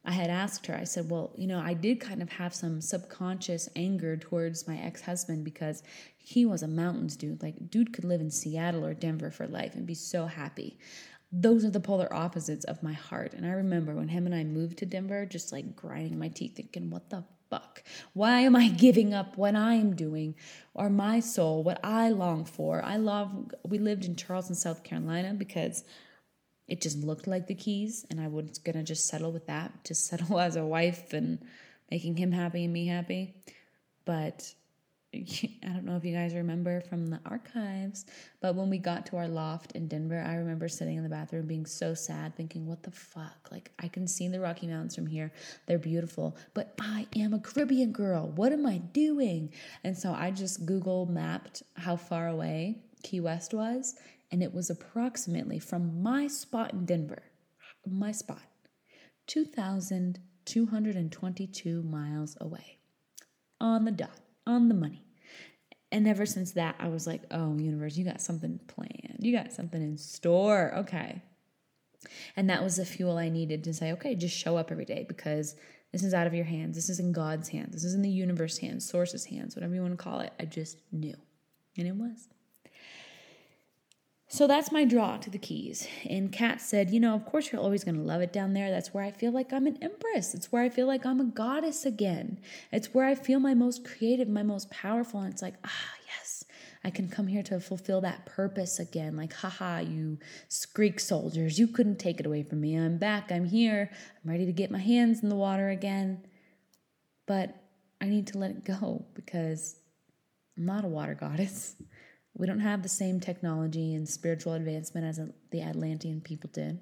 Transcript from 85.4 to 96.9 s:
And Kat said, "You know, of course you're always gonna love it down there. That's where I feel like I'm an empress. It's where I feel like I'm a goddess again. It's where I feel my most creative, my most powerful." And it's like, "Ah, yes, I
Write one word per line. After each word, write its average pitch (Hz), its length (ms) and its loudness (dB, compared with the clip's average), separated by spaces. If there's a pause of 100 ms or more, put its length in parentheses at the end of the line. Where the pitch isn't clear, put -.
And 190 280 -2
Kat - 280 0
said, 196 300 2
"You 220 80 6
know, 226 160 6
of 220 100 0
course - 280 0
you're 226 80 -4
always 196 240 2
gonna 160 180 0
love 160 200 0
it 175 100 -2
down 196 220 0
there. 196 160 0
That's 180 220 -2
where 196 120 -2
I 202 80 -4
feel 233 180 0
like 254 220 -2
I'm 269 160 2
an 294 120 0
empress. 392 540 -2
It's - 160 -8
where 240 120 4
I 247 60 4
feel 254 200 2
like 262 180 0
I'm 254 140 2
a 269 40 4
goddess 269 640 0
again. 202 540 0 (320)
It's 214 200 -2
where 262 140 6
I 269 80 6
feel 269 240 4
my 269 160 6
most 247 300 6
creative, 240 440 2
my 208 140 2
most 202 260 0
powerful." 220 520 -2
And 190 120 -4
it's - 100 -8
like, 185 120 -6 (100)
"Ah, - 300 -6 (140)
yes, - 340 -10 (400)
I 190 80 -2